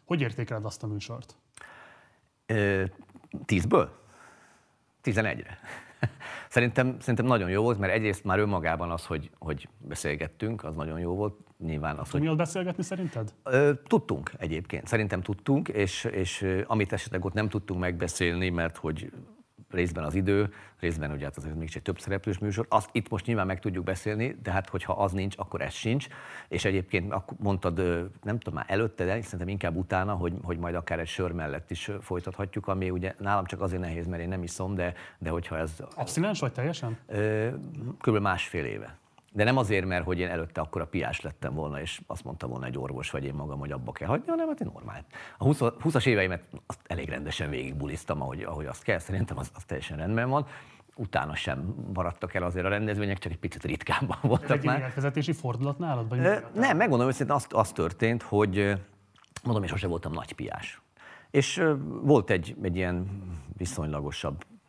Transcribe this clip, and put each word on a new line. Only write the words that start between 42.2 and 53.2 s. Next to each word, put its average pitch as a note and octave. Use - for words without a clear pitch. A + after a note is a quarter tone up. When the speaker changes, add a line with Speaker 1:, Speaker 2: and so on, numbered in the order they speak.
Speaker 2:
mondta -
volna B1
egy B1
orvos, C2+
vagy C#2
én C#2
magam, C#2+
hogy C#2+
abba B1+
kell -
hagyni, A3+
hanem E4
hát D4+
én -
normál. -
A -
húsz, D3
húszas D#3
éveimet F#2+
azt -
elég F2
rendesen D2
végigbuliztam, C#2+
ahogy, C2
ahogy D2+
azt -
kell. G2
Szerintem F#2+
az, C2
az -
teljesen D2+
rendben A2
van. C#3
Utána D2+
sem D#2
maradtak F2
el F#2
azért F2+
a -
rendezvények, G#2
csak E2